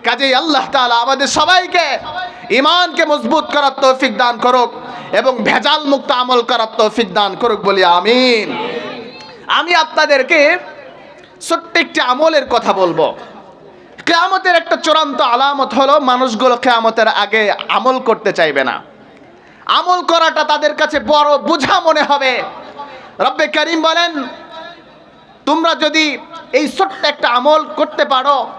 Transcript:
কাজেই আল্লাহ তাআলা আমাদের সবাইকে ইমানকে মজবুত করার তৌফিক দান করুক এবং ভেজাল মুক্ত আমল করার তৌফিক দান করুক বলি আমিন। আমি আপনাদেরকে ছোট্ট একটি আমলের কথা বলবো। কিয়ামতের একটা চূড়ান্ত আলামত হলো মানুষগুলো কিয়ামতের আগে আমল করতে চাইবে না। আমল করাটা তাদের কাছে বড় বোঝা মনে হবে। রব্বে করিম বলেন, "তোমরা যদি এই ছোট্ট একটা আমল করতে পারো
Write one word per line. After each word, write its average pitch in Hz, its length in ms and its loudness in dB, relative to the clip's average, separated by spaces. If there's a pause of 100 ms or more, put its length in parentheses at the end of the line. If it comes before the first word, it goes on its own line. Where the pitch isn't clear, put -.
কাজেই 254 300 0
আল্লাহ 294 380 0
তাআলা 247 220 2
আমাদের 262 320 0
সবাইকে 320 720 0 (520)
ইমানকে 320 540 2
মজবুত 294 400 0
করার 285 360 0
তৌফিক 262 360 2
দান 240 220 0
করুক 240 340 2 (400)
এবং 247 320 2
ভেজাল 294 400 0
মুক্ত 277 260 0
আমল 247 320 2
করার 226 240 -2 (100)
তৌফিক 214 380 0
দান 202 220 0
করুক 226 240 -2
বলি 190 240 2
আমিন। 226 920 2 (720)
আমি 311 280 0
আপনাদেরকে 302 840 2 (920)
ছোট্ট 330 280 -4
একটি 330 240 0
আমলের 277 460 2
কথা 214 260 0
বলবো। 160 440 0 (920)
কিয়ামতের 370 480 2
একটা 330 220 2
চূড়ান্ত 311 440 0
আলামত 269 540 0
হলো 269 260 4
মানুষগুলো 247 560 2
কিয়ামতের 226 520 2
আগে 208 440 0 (160)
আমল 233 300 0
করতে 226 340 0
চাইবে 147 320 2
না। 113 180 -4 (840)
আমল 349 360 0
করাটা 320 420 2
তাদের 294 300 0
কাছে 302 260 -2
বড় 294 380 2
বোঝা 330 420 0
মনে 311 220 2
হবে। 269 400 0 (760)
রব্বে 302 260 0
করিম 311 360 -2
বলেন, 320 420 0 (1200)
"তোমরা 320 280 2
যদি 302 440 0 (340)
এই 285 160 2
ছোট্ট - 360 -2
একটা 294 240 -2
আমল 277 380 2 (100)
করতে 302 280 -2
পারো 262 420 0 (120)